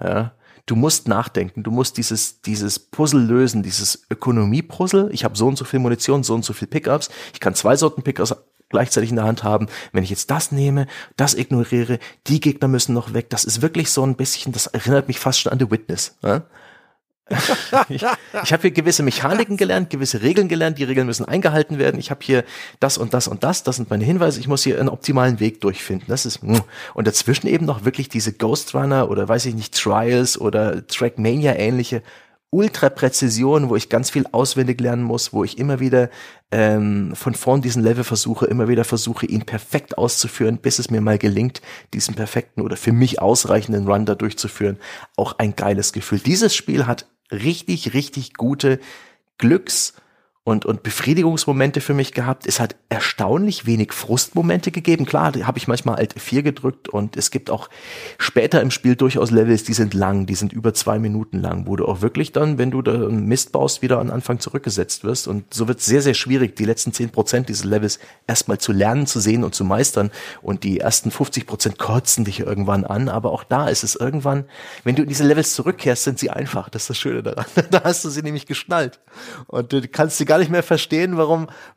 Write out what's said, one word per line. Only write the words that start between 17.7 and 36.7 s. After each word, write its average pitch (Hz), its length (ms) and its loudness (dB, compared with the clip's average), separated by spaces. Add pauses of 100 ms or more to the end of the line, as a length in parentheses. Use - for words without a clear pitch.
Ich, 135 160 -4 (400)
ich - 80 0
hab 160 80 2
hier 185 100 4
gewisse 160 320 2
Mechaniken 190 540 0
gelernt, 185 340 0
gewisse 131 320 -4
Regeln 180 240 4
gelernt, 160 320 0
die 139 60 -2
Regeln 127 240 0
müssen 117 160 -4
eingehalten 156 520 0
werden. 135 220 0
Ich 131 140 -8
hab - 100 -10
hier 127 220 2 (340)
das 135 200 0
und 117 160 -2
das 123 120 2
und 107 160 -6
das, 151 220 0
das 143 100 -2
sind 120 160 -6
meine 107 140 0
Hinweise. 160 340 2
Ich 120 80 -8
muss 139 160 0
hier - 160 0
einen 135 100 2
optimalen 127 520 2
Weg 107 200 0
durchfinden. 95 460 -2
Das - 180 -2
ist, - 200 -6
und 107 640 0
dazwischen - 420 0
eben 156 180 2
noch 113 180 -2
wirklich 135 240 -2
diese 110 240 -2
Ghost - 440 -2
Runner 135 340 2
oder 98 180 -2
weiß 117 180 2
ich 113 100 -4
nicht, 107 180 -8
Trials 117 640 2
oder 107 460 0
Trackmania 123 720 0
ähnliche 117 480 -2 (460)
Ultrapräzision, 135 1200 2
wo 107 60 2
ich - 120 -2
ganz 135 220 0
viel 139 200 0
auswendig 127 500 0
lernen 120 220 0
muss, 117 300 -4
wo 104 100 0
ich - 160 -6
immer 135 220 -2
wieder, 127 300 4 (420)
ähm, 104 640 2